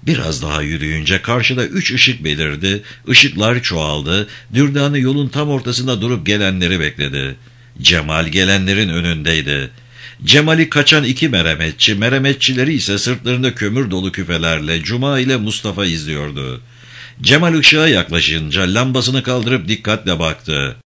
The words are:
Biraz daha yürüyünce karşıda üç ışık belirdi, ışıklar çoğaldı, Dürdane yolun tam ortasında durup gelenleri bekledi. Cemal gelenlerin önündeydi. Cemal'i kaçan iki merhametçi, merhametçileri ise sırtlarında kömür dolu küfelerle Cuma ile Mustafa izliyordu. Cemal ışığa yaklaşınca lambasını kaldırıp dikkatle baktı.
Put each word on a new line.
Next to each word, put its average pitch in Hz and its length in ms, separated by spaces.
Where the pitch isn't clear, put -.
Biraz 80 340
daha 76 200
yürüyünce 78 600
karşıda 120 440
üç - 260
ışık 120 320
belirdi, 78 600
ışıklar 120 540
çoğaldı, 78 640
Dürdane 143 440
yolun 135 300
tam 147 220
ortasında 123 520
durup 113 240
gelenleri 95 540
bekledi. 69 560
Cemal 80 460
gelenlerin 95 600
önündeydi. 78 800
Cemal'i 156 460
kaçan 147 340
iki 131 260
merhametçi, 80 680
merhametçileri 135 760
ise 101 240
sırtlarında 123 580
kömür 110 360
dolu 92 200
küfelerle 82 720
Cuma 127 360
ile 131 180
Mustafa 104 480
izliyordu. 73 760
Cemal 165 320
ışığa 156 340
yaklaşınca 82 720
lambasını 123 640
kaldırıp 123 440
dikkatle 104 520
baktı. 76 560